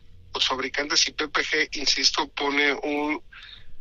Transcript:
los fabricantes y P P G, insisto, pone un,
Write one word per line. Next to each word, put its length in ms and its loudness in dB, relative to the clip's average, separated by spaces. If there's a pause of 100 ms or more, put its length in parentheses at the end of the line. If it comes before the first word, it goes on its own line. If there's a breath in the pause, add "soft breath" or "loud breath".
(340)
los 120 0
fabricantes 640 0
y 60 -6
P 160 -2
P 120 0
G, 360 0
insisto, 500 2
pone 460 2
un, 500 0 (580 loud breath)